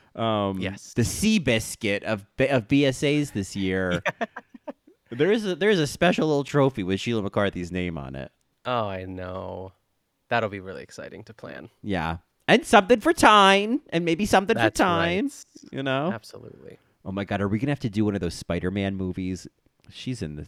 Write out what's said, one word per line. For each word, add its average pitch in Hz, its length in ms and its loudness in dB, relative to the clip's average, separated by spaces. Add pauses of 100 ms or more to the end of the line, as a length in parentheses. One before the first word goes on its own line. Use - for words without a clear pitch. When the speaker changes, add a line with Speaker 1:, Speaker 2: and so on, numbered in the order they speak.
(160)
Speaker 1:
Um, 104 440 0
Speaker 2:
Yes. 95 340 -8
Speaker 1:
the 120 100 2
Seabiscuit 120 1000 0
of 101 220 -4 (120)
B-, 131 100 4
of 131 200 0
B 143 180 4
S 135 180 0
As 147 280 0
this 101 240 -6
year. 92 520 0
Speaker 2:
<laughs> 185 40 -2 (1000)
Speaker 1:
There 143 200 2
is 220 140 0
a, 185 100 -2
there 185 160 2
is 190 80 4
a 147 80 2
special 170 400 0
little 143 160 2
trophy 135 400 2
with 95 160 0
Sheila 113 240 -2
McCarthy's 92 480 -2
name 87 260 -4
on 67 180 -10
it. 67 160 -12 (340)
Speaker 2:
Oh, 120 220 -2
I 95 180 -8
know. 92 680 -10 (580)
That'll 113 200 0
be 101 100 -8
really 92 240 -14
exciting - 400 -18
to 113 100 -20
plan. 69 360 -16 (120)
Speaker 1:
Yeah. 85 360 -4 (300)
And 202 180 6
something 214 340 6
for 311 140 2
Tyne, 208 760 6
and 170 160 -2
maybe 170 220 0
something 196 280 4
Speaker 2:
That's 226 220 2
Speaker 1:
for - 60 4
Tyne, 175 420 0
Speaker 2:
right. - 200 -8 (260)
Speaker 1:
you 131 120 -8
know? 139 280 -2
Speaker 2:
Absolutely. - 680 -14 (280)
Speaker 1:
Oh 95 60 -10
my 98 120 -4
God, 98 180 -4
are 101 60 0
we 101 120 0
gonna 139 120 -2
have 143 100 -4
to 120 80 -2
do 104 160 0
one 104 100 0
of 101 60 -4
those 85 140 -4
Spider-Man 98 600 -4
movies? 92 520 -6 (440)
She's - 320 -8
in 76 120 -8
the, 73 120 -12